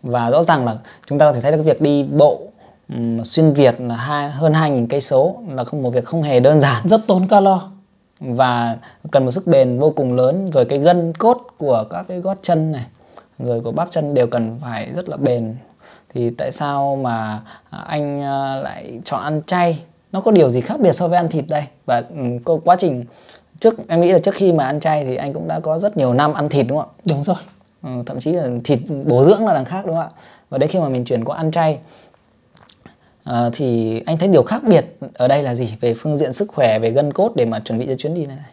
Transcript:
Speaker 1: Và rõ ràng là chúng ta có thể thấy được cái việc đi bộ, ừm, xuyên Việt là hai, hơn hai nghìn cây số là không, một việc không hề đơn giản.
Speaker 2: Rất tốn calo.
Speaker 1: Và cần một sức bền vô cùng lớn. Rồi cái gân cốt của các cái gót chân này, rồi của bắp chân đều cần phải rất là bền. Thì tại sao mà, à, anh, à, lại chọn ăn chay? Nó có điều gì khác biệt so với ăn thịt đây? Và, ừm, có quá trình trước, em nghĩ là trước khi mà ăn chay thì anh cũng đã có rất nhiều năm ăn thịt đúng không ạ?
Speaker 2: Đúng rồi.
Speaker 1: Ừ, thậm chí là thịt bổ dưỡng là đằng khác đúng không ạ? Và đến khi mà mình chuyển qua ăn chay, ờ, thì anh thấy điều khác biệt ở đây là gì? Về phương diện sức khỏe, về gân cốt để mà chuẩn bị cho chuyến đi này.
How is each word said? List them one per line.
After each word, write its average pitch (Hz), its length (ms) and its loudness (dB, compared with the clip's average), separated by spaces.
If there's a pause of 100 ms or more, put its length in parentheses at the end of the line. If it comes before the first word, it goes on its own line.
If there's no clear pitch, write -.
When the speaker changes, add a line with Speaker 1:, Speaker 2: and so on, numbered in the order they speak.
Speaker 1:
Và 120 260 -2
rõ 151 140 4
ràng 151 220 2
là 113 120 -2 (280)
chúng 143 140 -4
ta 151 60 8
có 143 80 6
thể 120 80 -2
thấy 139 100 2
được 156 60 2
cái 156 160 2
việc - 80 0
đi 143 220 2
bộ, 143 380 2 (480)
ừm, 117 340 -4
xuyên 156 300 4
Việt 131 280 4
là 117 140 -6
hai, 143 340 -4
hơn 151 240 0
hai 160 180 2
nghìn 120 160 0
cây 139 140 -2
số 151 380 2 (100)
là 131 140 -6
không, 143 200 -6
một 123 60 -2
việc 120 160 -2
không 165 160 -4
hề 139 180 2
đơn 147 200 6
giản. 139 280 2
Speaker 2:
Rất 214 200 4
tốn 185 200 2
calo. 196 340 4 (580)
Speaker 1:
Và 120 580 0 (340)
cần 135 140 2
một 123 60 0
sức 185 160 -4
bền 131 320 4
vô 151 160 2
cùng 131 180 0
lớn. 139 400 0
Rồi 127 120 4
cái 143 140 -2
gân 165 340 2
cốt 226 340 0 (100)
của 120 320 0
các 90 180 -8
cái 180 120 -10
gót 190 220 -6
chân 160 300 0
này, 127 140 -6 (540)
rồi 120 220 -4
của 113 100 -8
bắp 175 200 -6
chân 147 220 -4
đều 123 140 2
cần 117 340 -4
phải 117 320 -10
rất 180 160 -10
là - 80 -10
bền. 120 380 -2 (580)
Thì 120 160 -4
tại 131 220 -6
sao 139 500 -4
mà, 110 400 -6 (280)
à, - 100 -14
anh, 143 420 -6
à, 139 340 -6
lại - 500 -12
chọn 127 180 -6
ăn 151 240 -4
chay? 175 320 0 (320)
Nó 190 100 -4
có - 100 2
điều 160 180 6
gì 123 120 0
khác 233 180 -2
biệt 185 120 4
so 175 160 -2
với 175 100 2
ăn 170 120 0
thịt 156 180 -4
đây? 147 160 -4 (220)
Và, 120 240 -2
ừm, 123 300 -6
có 156 260 -2
quá 175 140 6
trình 131 260 -2 (540)
trước, 226 280 0
em 170 140 0
nghĩ 175 100 4
là 180 80 6
trước - 160 0
khi 196 160 2
mà 151 140 2
ăn 143 140 -4
chay 151 260 0
thì 127 100 -4
anh 139 180 -6
cũng 156 140 -10
đã 160 120 -4
có 160 200 -4
rất 196 180 -2
nhiều 127 160 2
năm 147 200 2
ăn 147 160 -4
thịt 139 200 0
đúng 143 80 -2
không - 120 -6
ạ? - 160 -20
Speaker 2:
Đúng 143 180 0
rồi. 185 120 -2 (480)
Speaker 1:
Ừ, 143 60 -12 (160)
thậm 139 140 -10
chí 151 140 -2
là 165 140 -2 (160)
thịt 131 160 0 (260)
bổ 127 180 4
dưỡng 208 220 6
là 196 80 2
đằng 131 120 0
khác 190 200 -8
đúng 165 100 -4
không 165 100 -2
ạ? - 40 -16 (400)
Và 135 80 -6
đến 143 120 2
khi 185 100 0
mà 151 100 0
mình 123 160 -4
chuyển 117 200 -2
qua 143 120 -6
ăn 160 140 -2
chay, 156 280 0 (1400)
ờ, 120 300 0
thì 117 520 -2
anh 160 120 -2
thấy 175 100 0
điều 170 160 6
khác 226 200 -2
biệt 254 340 2 (160)
ở 127 140 0
đây 139 160 4
là 123 120 -4
gì? 113 260 -6
Về 120 120 0
phương 147 240 -4
diện 139 160 -2
sức 208 200 -4
khỏe, 110 260 2
về 113 120 0
gân 143 220 0
cốt 208 220 0
để 123 100 2
mà 113 140 -4
chuẩn 113 200 -6
bị 127 80 -4
cho 131 80 -2
chuyến 147 180 -6
đi 165 120 -4
này. 135 120 -14 (160)